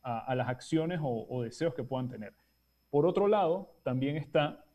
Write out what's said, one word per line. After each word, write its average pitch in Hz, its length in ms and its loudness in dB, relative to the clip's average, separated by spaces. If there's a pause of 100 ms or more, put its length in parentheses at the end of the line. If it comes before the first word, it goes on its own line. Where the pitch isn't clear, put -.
a, 117 180 -4
a 131 140 -4
las 127 140 0
acciones 160 560 -2
o, 113 260 -2
o 127 140 -2
deseos 165 320 -2
que 131 80 -6
puedan 127 240 -4
tener. 107 260 -10 (560)
Por 147 160 4
otro 196 220 4
lado, 196 560 2
también 135 320 0
está 151 480 0 (120)